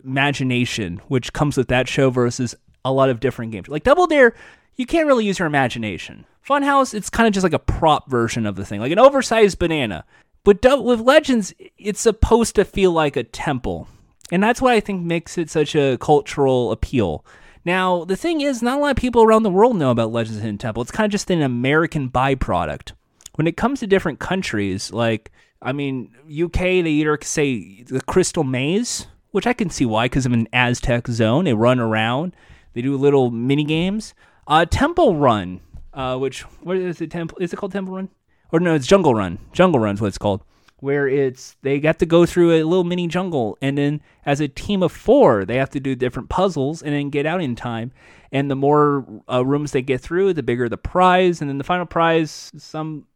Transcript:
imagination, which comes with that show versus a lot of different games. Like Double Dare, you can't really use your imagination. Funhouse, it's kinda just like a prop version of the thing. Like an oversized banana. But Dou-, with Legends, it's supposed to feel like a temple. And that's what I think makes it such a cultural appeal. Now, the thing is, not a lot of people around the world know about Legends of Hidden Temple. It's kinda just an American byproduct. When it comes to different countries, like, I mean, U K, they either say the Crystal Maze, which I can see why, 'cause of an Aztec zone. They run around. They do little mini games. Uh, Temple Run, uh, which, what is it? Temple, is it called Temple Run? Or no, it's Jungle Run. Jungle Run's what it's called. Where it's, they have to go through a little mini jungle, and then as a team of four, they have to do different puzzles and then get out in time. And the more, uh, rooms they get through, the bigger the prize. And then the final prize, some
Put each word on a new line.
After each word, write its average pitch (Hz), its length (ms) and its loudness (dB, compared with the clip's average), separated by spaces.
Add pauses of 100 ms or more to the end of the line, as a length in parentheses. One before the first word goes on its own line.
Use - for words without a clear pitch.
imagination, 127 1040 -2
which 127 240 -4
comes 147 240 -2
with 127 120 0
that 123 200 0
show 135 220 2
versus 123 440 -2 (300)
a 131 80 -2
lot 135 160 2
of 120 120 -2
different 117 320 -4
games. 95 160 -12
Like 147 160 -8
Double 349 220 4
Dare, 277 280 4 (420)
you 247 100 -6
can't 320 200 0
really 254 180 2
use 196 140 -2
your 185 80 -2
imagination. 117 800 -4 (200)
Funhouse, 277 480 0
it's 208 160 -8
kinda 226 200 2
just 190 140 0
like 175 80 2
a 151 60 0
prop - 500 0
version 117 380 -2
of 101 100 -6
the 98 80 -8
thing. 101 160 -10
Like 131 120 -4
an 185 60 0
oversized 226 600 4
banana. 135 460 -2 (400)
But 202 180 6
Dou-, 254 180 4
with 226 200 2
Legends, 254 520 4 (240)
it's 202 240 -6
supposed - 540 2
to 190 100 4
feel 185 280 2
like 151 240 0
a 123 80 -2
temple. 110 640 -6 (420)
And 180 120 0
that's 240 200 2
what 254 100 4
I 208 80 4
think 190 220 -6
makes 170 360 -4
it 160 120 -4
such 151 240 -2
a 139 240 2
cultural 131 720 2
appeal. 95 520 -2 (400)
Now, 180 400 0
the 190 120 -4
thing 320 260 -2
is, 269 200 -2
not 247 160 0
a - 20 -2
lot 285 100 0
of 247 60 0
people 240 260 2
around 220 200 6
the 220 80 0
world 214 260 4
know 143 140 2
about 113 220 0
Legends 113 240 -4
of 104 60 -8
Hidden 104 160 -6
Temple. 117 240 -6
It's - 100 -8
kinda 214 160 0
just 202 220 -4
an 170 120 2
American 135 680 0
byproduct. 113 840 -2 (420)
When 151 120 -2
it 170 100 -2
comes 262 240 -2
to 226 60 -6
different 185 320 0
countries, 101 760 -4
like, 113 400 -2 (280)
I 127 120 -6
mean, 135 400 -6 (160)
U 160 200 -4
K, 185 320 0
they 165 100 0
either 151 320 2
say 120 600 -4
the 127 180 -6
Crystal - 440 0
Maze, 139 640 -4 (240)
which 196 140 -2
I - 60 0
can 202 160 -2
see 143 160 -2
why, 113 240 0
'cause 131 180 0
of 123 60 0
an 113 200 0
Aztec 120 560 0
zone. 117 360 2
They 139 100 2
run 120 260 2
around. 117 540 -2 (380)
They 123 100 -8
do 139 140 -2
little 135 340 4
mini 131 340 0
games. 175 500 -4 (320)
Uh, - 180 4
Temple 302 520 2
Run, 104 440 0 (320)
uh, 127 260 -6
which, 131 240 -6 (200)
what 175 140 -4
is 180 240 -4
it? 160 100 -8
Temple, 165 300 -8
is 175 120 -4
it - 40 -10
called 190 160 -8
Temple 190 220 -6
Run? 190 140 -10 (440)
Or 165 80 2
no, 175 140 2
it's 135 120 0
Jungle 170 280 4
Run. 95 240 -2 (140)
Jungle 175 280 4
Run's 101 200 0
what 107 80 0
it's 95 100 -6
called. 98 240 -2 (360)
Where 139 300 -2
it's, 131 540 -2
they 139 180 0
have 151 180 0
to 185 80 0
go 165 200 6
through 170 260 4
a 160 100 4
little 175 220 2
mini 175 220 -2
jungle, 165 540 -4
and 139 160 -2
then 147 260 -2 (220)
as 143 160 -2
a 147 80 -2
team 190 340 -4
of 170 100 0
four, 190 520 4
they 107 120 -4
have 135 140 -2
to 147 100 -6
do 135 140 -4
different 127 340 -4
puzzles 165 540 -2
and 147 120 -4
then 143 160 -4
get 143 160 -4
out 175 160 -4
in 123 140 -4
time. 117 360 -8 (380)
And 139 200 -2
the 135 60 -2
more, 143 480 2 (260)
uh, 127 140 0
rooms 143 280 -2
they 131 100 0
get 131 180 -2
through, 185 340 -2
the 147 80 -6
bigger 120 260 -2
the 107 80 -6
prize. 180 640 2
And 147 100 -6
then 139 80 -6
the 139 60 -6
final 180 220 -4
prize, 165 680 -2
some 156 600 -12